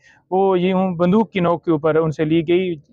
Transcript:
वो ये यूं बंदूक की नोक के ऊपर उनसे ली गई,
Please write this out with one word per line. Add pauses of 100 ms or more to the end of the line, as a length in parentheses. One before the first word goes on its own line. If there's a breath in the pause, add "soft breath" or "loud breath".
(320 soft breath)
वो
ये
यूं
बंदूक
की
नोक
के
ऊपर
उनसे
ली
गई, (100)